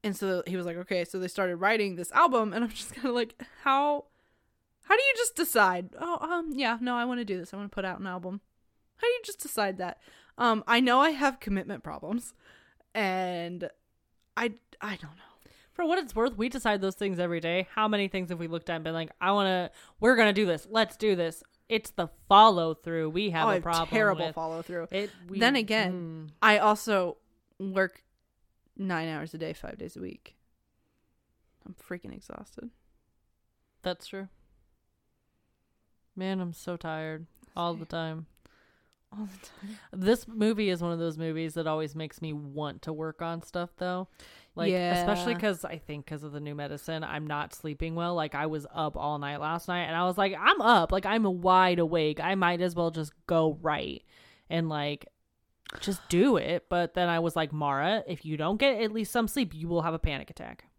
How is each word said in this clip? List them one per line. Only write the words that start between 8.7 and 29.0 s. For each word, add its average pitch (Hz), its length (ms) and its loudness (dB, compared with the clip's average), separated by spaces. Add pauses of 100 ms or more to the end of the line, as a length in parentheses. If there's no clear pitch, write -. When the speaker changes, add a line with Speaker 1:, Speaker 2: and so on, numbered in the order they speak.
Speaker 1:
How 466 120 -2
do 480 40 4
you 494 120 -2
just - 160 -12
decide 202 380 -4
that? 180 220 -8 (400)
Um, 226 260 2
I 233 140 4
know 247 200 4
I 311 120 6
have 269 280 0
commitment 196 440 -6
problems, 170 500 -8 (600)
and 180 760 -2 (680)
I, 233 180 0 (280)
I 208 140 -8
don't 151 220 -18
know. - 340 -20 (220)
Speaker 2:
For 349 120 -2
what 339 140 2
it's 285 160 -8
worth, 233 200 0
we 220 140 -2
decide 220 320 0
those 190 140 -2
things 190 240 -2
every 170 200 -2
day. 170 360 -2
How 214 120 2
many 202 200 0
things 185 220 -6
have 170 100 -6
we 165 80 -6
looked 165 240 -6
at 170 40 -2
and 160 80 -6
been 160 120 -4
like, 165 160 -6 (100)
"I 185 100 2
wanna, 190 380 2 (300)
we're 247 160 6
gonna 220 180 6
do 208 140 2
this. 160 240 0
Let's 220 260 0
do 214 180 2
this." 165 280 -4 (260)
It's 220 220 -2
the 170 160 -4 (220)
follow 196 440 10
through 160 360 -4
we 185 220 -2
have 160 140 0
Speaker 1:
Oh, - 40 4
Speaker 2:
a - 20 4
Speaker 1:
I - 40 4
have 175 80 -2
Speaker 2:
problem 165 260 0
Speaker 1:
terrible 202 380 2
Speaker 2:
with. 160 80 -6
Speaker 1:
follow 165 260 -6
through. 170 280 -8
Speaker 2:
It, 202 220 -4 (160)
we, 190 100 -8
Speaker 1:
Then 240 200 4
again, 180 720 -2
Speaker 2:
mm. 147 120 -20
Speaker 1:
I 214 180 8
also 208 580 2 (420)
work 190 460 -2 (720)
nine 170 320 -2